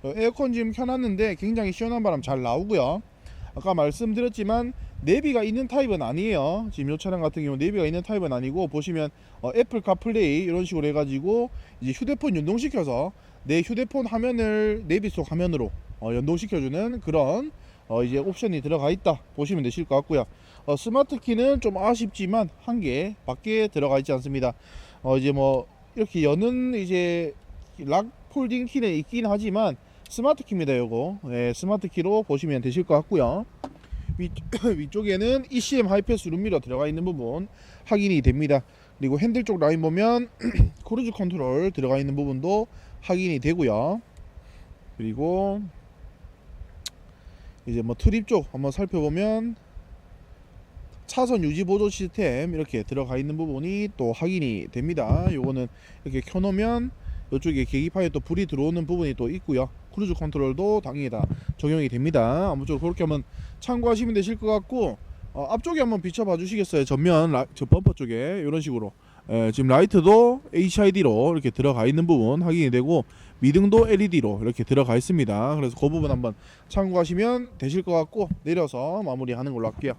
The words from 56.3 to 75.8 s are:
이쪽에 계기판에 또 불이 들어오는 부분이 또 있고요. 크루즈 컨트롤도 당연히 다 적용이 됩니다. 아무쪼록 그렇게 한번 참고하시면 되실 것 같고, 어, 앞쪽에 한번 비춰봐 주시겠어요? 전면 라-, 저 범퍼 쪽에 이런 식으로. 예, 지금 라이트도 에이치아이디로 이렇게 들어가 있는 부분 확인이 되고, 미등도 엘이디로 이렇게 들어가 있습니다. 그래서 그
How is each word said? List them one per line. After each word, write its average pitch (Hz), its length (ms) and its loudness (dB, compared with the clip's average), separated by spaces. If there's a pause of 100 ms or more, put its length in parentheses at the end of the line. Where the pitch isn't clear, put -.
이쪽에 135 320 0
계기판에 160 460 0
또 143 100 -4
불이 170 260 -2
들어오는 151 400 -2
부분이 160 280 -2
또 123 160 -4
있고요. 139 380 -2 (260)
크루즈 196 200 -2
컨트롤도 156 680 0
당연히 135 280 -6
다 113 160 0 (320)
적용이 151 300 0
됩니다. 139 600 2
아무쪼록 135 320 -4
그렇게 175 220 -2
한번 151 180 0 (380)
참고하시면 233 540 0
되실 208 240 0
것 214 80 -4
같고, 208 520 0 (360)
어, 139 160 -4
앞쪽에 311 300 -2
한번 226 220 2
비춰봐 185 360 0
주시겠어요? 180 460 0
전면 160 480 4
라-, 127 220 2
저 - 100 -6
범퍼 180 300 6
쪽에 117 200 -6 (260)
이런 151 200 -2
식으로. 120 320 -4 (380)
예, 113 220 2
지금 131 160 2
라이트도 208 720 8 (100)
에이치아이디로 175 800 4
이렇게 139 180 0
들어가 123 360 2
있는 156 200 4
부분 143 360 4
확인이 165 280 2
되고, 131 340 2 (360)
미등도 202 480 6
엘이디로 170 540 2
이렇게 117 220 -2
들어가 131 320 4
있습니다. 127 600 0
그래서 131 220 -2
그 143 100 2